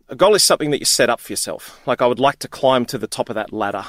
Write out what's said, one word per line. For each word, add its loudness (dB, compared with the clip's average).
A -12
goal 4
is 4
something 0
that 0
you -8
set 2
up 0
for -12
yourself. -10
Like, -2
I 4
would 0
like 2
to -10
climb 2
to -8
the -6
top -6
of -8
that -6
ladder. -4